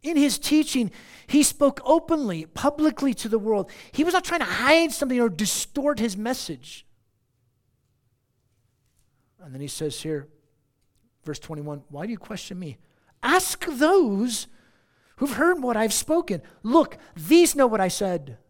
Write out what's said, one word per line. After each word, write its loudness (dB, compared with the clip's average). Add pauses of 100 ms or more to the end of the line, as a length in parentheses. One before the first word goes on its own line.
In -2
his 2
teaching, 0 (360)
he 4
spoke 2
openly, 0
publicly 0
to -6
the 0
world. -2 (220)
He 0
was 2
not 0
trying -2
to -2
hide 2
something -2
or 2
distort -2
his -4
message. -8 (2500)
And -20
then -14
he -10
says -6
here, -6 (920)
verse -10
twenty-one, -12
"Why -12
do -8
you -10
question -14
me? -12 (440)
Ask 0
those 2 (720)
who've -4
heard 2
what -2
I've 0
spoken. -2 (220)
Look, 4 (180)
these 6
know 4
what 2
I 2
said." -4 (120)